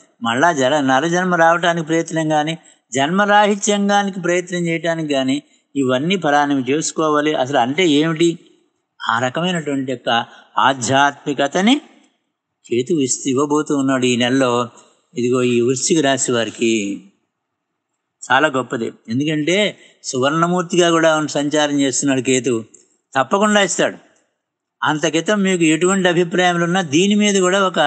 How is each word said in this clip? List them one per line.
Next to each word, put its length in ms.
మళ్ళా 300
జర-, 280
నరజన్మ 540
రావటానికి 520
ప్రయత్నం 420
కానీ, 300
జన్మరాహిత్యంగానికి 1300
ప్రయత్నం 460
చేయటానికి 480
కానీ 280
ఇవన్నీ 400
ఫలానివి 540
చేసుకోవాలి. 640
అసలు 240
అంటే 300
ఏమిటి? 500
ఆ 100
రకమైనటువంటి 720
యొక్క 340
ఆధ్యాత్మికతని 1200
కేతు 240
ఇస్తూ, 360
ఇవ్వబోతూ 460
ఉన్నాడు 300
ఈ 100
నెలలో. 520
ఇదిగో 240
ఈ 180
వృశ్చిక 400
రాశి 320
వారికి 680
చాలా 160
గొప్పది. 440
ఎందుకంటే 680
సువర్ణమూర్తిగా 840
కూడా 260
ఉన్న 100
సంచారం 540
చేస్తున్నాడు 400
కేతు. 440
తప్పకుండా 440
ఇస్తాడు. 360
అంతకితం 600
మీకు 220
ఎటువంటి 440
అభిప్రాయాలు 560
ఉన్నా 180
దీని 320
మీద 200
కూడా 320
ఒక 200